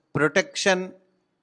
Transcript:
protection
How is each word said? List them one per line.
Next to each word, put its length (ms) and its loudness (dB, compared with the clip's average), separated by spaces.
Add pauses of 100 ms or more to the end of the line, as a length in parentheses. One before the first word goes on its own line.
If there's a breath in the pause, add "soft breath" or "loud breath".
(180)
protection 720 0 (540)